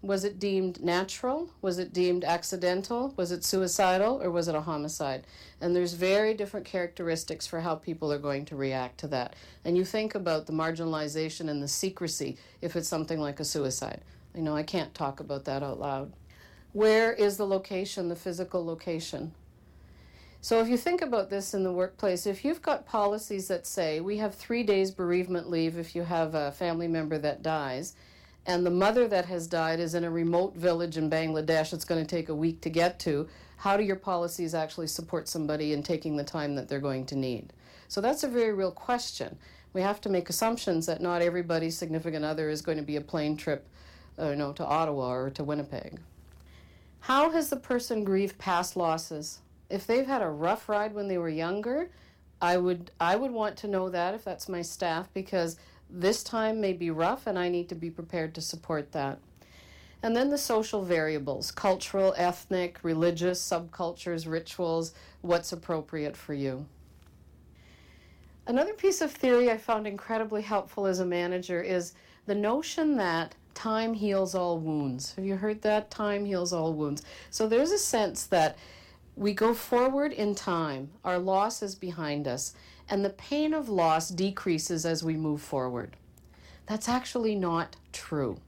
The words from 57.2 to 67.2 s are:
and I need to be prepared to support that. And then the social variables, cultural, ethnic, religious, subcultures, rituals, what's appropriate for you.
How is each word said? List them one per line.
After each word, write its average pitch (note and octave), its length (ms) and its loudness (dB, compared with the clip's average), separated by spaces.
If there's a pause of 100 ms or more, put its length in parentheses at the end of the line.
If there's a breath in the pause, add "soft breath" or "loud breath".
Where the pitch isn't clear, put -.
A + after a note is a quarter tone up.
and G3+ 120 -2
I F3+ 120 0
need F3 200 0
to F3+ 60 -6
be E3+ 140 -6
prepared E3 460 -6
to E3 60 -8
support D#3+ 500 -4
that. C#3 280 -4 (840 loud breath)
And A3+ 120 2
then C4 140 4
the C#4+ 80 2
social A3 460 0
variables, D#3 680 0
cultural, F#3+ 640 4
ethnic, F3+ 680 0
religious, E3+ 580 2
subcultures, E3+ 880 -4
rituals, E3 640 -2 (280 loud breath)
what's E3+ 300 2
appropriate D#3 640 -4
for - 200 -8
you. C#3 320 -4 (1800 loud breath)